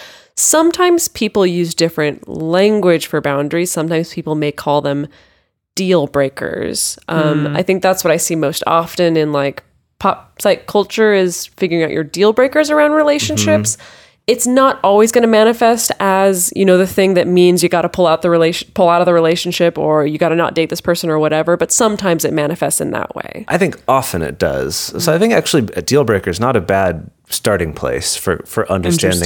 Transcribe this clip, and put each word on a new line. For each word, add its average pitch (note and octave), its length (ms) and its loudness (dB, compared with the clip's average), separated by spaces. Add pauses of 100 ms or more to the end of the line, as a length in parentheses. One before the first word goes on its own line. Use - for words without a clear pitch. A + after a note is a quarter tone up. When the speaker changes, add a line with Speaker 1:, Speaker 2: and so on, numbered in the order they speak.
(360)
Speaker 1:
sometimes F4 720 2
people G#3 380 0
use E3+ 280 -2
different D#3+ 540 -2
language F3 800 2
for D#3 140 -4
boundaries. D3 500 -2
Sometimes E3 420 -4
people D#3 220 -6
may D3+ 180 -2
call D3 280 -2
them C#3+ 260 -4 (680)
deal F3+ 320 0
breakers. - 920 -4 (100)
Um, D#3 380 0
Speaker 2:
Mm. D3 100 -4
Speaker 1:
I E3 60 0
think F#3 200 0
that's - 220 0
what E3 80 4
I D#3 60 4
see E3+ 180 -2
most D3+ 300 -2
often E3 500 0
in, D3+ 160 0
like, C#3 300 -4 (360)
pop - 440 -4
psych - 240 0
culture G#3 460 0
is F#3 340 0 (100)
figuring E3+ 280 0
out D3+ 60 -4
your D#3 140 -4
deal F#3 280 0
breakers C4+ 380 2
around D4+ 220 2
relationships. D4 840 0
Speaker 3:
Mm-hmm. - 100 -20 (400)
Speaker 1:
It's A#3 200 0
not C4 380 2
always G#3 280 4
gonna A#3+ 160 4
manifest A3 720 2
as, F#3+ 560 0
you G3 100 0
know, F#3 140 6
the F#3+ 80 2
thing F#3+ 280 2
that F3 120 2
means F3+ 360 4
you F3+ 60 2
gotta F3 200 0
pull F3+ 180 0
out D#3+ 160 2
the F3+ 80 0
relation-, E3 440 0
pull F3+ 140 4
out E3+ 120 4
of F3 60 2
the F3 80 2
relationship E3+ 640 0
or D3+ 280 2
you D#3 120 -4
gotta E3 180 0
not E3 180 0
date D#3+ 160 -2
this E3+ 100 -6
person F3 280 -2
or D#3 100 0
whatever, D#3 380 0
but E3+ 160 -2
sometimes G3+ 520 -2
it C3+ 80 -2
manifests D3 480 -2
in D3+ 100 -4
that - 260 -8
way. - 320 -12
Speaker 3:
I - 100 -2
think F3 300 -2
often B2+ 340 0
it D2 160 -6
does. C2+ 540 -4 (100)
So E3 120 0
I E3 40 0
think A3+ 140 2
actually D#3 440 0
a F2+ 60 -6
deal C#3 220 2
breaker G2+ 260 0
is F2 100 -6
not B2 160 0
a G#2 40 4
bad F2+ 480 -2 (220)
starting F2 420 -2
place - 420 -6
for, - 300 -4
for - 260 -6
understanding F#2 560 0